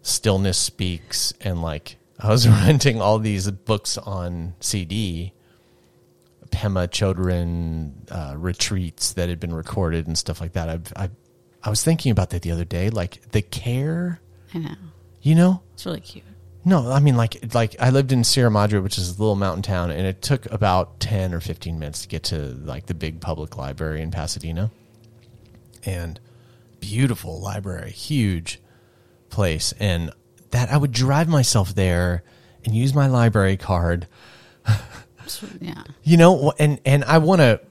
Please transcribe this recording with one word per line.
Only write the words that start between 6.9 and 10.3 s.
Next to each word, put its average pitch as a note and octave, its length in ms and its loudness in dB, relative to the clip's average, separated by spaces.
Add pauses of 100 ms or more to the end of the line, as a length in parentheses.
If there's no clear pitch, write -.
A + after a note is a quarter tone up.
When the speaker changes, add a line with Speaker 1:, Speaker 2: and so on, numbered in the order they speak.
Speaker 1:
uh, D2 260 -10
retreats F2+ 760 -4
that F2 160 -4
had E2+ 100 -6
been E2+ 160 -8
recorded D#2+ 540 -4
and D#2+ 100 -4
stuff - 220 -8